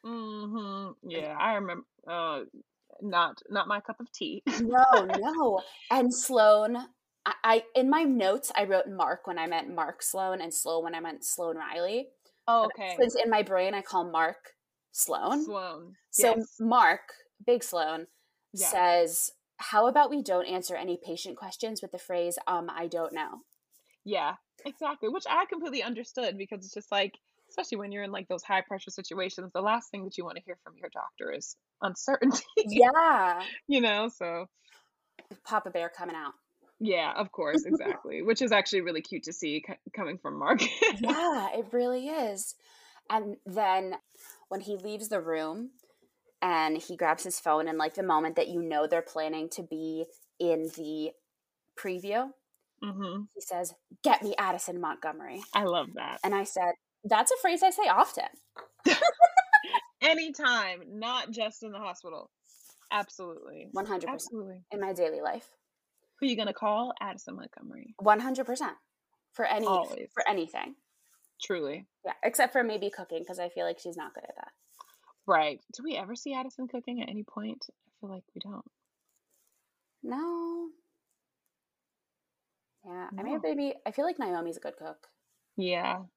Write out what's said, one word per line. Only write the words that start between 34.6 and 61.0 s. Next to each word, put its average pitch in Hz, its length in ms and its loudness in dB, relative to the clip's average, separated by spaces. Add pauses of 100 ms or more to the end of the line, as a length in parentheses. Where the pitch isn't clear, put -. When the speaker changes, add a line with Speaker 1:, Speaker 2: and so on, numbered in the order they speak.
Speaker 2:
Papa 214 260 0
Bear 170 180 -2
coming 175 260 -8
out. 147 180 -6 (460)
Speaker 1:
Yeah, 180 340 2
of 196 180 -2
course, 170 340 2
Speaker 2:
<laughs> - 0 -
Speaker 1:
exactly. - 560 6
Which 220 200 6
is 233 100 6
actually 196 300 6
really 165 200 0
cute - 220 -8
to 160 100 -10
see 151 340 -4
c-, 143 60 -10 (200)
coming 180 240 -6
from 147 220 -8
Mark. 214 220 4
<laughs> 240 100 0 (280)
Speaker 2:
Yeah, 285 540 0
it 220 200 -4
really 247 340 0
is. 233 480 -4 (540)
And 208 360 -2
then 190 500 0 (540)
when 196 120 -6
he 202 160 -6
leaves 214 320 -8
the 196 120 0
room 165 500 -4 (680)
and 160 360 2
he 170 200 -10
grabs 165 260 2
his 180 160 -6
phone 160 280 2
and, 160 100 -4
like, 156 180 -2
the 196 80 -4
moment 160 320 2
that 170 140 2
you 175 120 -2
know 156 260 0
they're 165 140 2
planning 160 500 -6
to 185 120 -10
be 160 420 -6 (340)
in 160 240 2 (120)
the 156 360 -6 (640)
preview, 202 540 -4 (520)
Speaker 1:
Mm-hmm. 196 400 -6 (100)
Speaker 2:
he 202 80 -14
says, 175 320 -6 (300)
"Get 226 180 6
me 202 160 -4
Addison 180 420 -4
Montgomery." 156 600 -8 (100)
Speaker 1:
I 208 120 2
love 175 320 0
that. - 280 -8
Speaker 2:
And 196 120 0
I 196 80 0
said, 180 300 0 (300)
"That's 220 280 6
a 508 100 4
phrase 359 220 4
I 381 80 8
say 415 160 2
often." 214 400 4 (580)
<laughs> 740 1160 6
Speaker 1:
Anytime, 240 960 0
not 233 320 -4